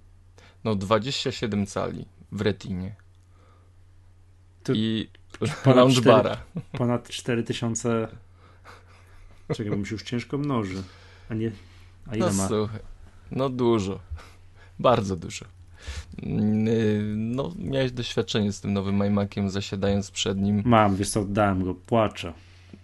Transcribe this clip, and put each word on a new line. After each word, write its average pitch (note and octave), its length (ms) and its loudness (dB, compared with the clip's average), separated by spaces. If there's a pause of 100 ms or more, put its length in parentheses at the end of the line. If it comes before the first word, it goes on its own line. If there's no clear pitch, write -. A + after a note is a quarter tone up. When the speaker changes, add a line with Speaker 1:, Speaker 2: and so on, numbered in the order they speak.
(640)
Speaker 1:
No, A2 120 0
dwadzieścia A2 560 0
siedem G#2 340 -2
cali F2+ 400 -6 (260)
w G2+ 100 -6
Retinie. G2 540 -4 (1700)
Speaker 2:
To C3 120 0
Speaker 1:
I A2 340 -2 (540)
Speaker 2:
ponad C3 140 8
Speaker 1:
lounge B2+ 240 8
bara. A2 340 6
Speaker 2:
cztery, - 260 -12 (160)
ponad A#2+ 320 -2
cztery A#2 340 -2
tysiące. A2+ 640 -2 (1400)
Czekaj, A2+ 240 -4
bo G2+ 60 -2
mi G2+ 100 -4
się A2+ 80 -6
już G2 80 -8
ciężko A#2+ 340 -6
mnoży. A2 460 -4 (460)
A A#2 40 -8
nie, A2 180 -2 (560)
a A2 80 -8
ile A2 120 2
Speaker 1:
No G#2 60 2
Speaker 2:
ma? F#2+ 140 0
Speaker 1:
słuchaj, G#2+ 320 -2 (520)
no C3 180 0
dużo. A#2 500 2 (800)
Bardzo A2+ 360 4
dużo. G2 300 -10 (800)
Mm, G#2+ 440 0
y, G#2+ 360 2 (120)
no, A2+ 440 -4
miałeś C3+ 320 -2
doświadczenie A#2 600 -2
z - 100 -8
tym G2+ 120 -2
nowym G2 320 0
iMaciem, G2+ 440 0
zasiadając G2 640 -2
przed G2+ 260 -4
nim. G2+ 280 2
Speaker 2:
Mam, A2 300 6
wiesz G2 140 0
co, A2 120 0
oddałem G2 420 2
go, F2+ 120 -2
płaczę. G2+ 580 0 (500)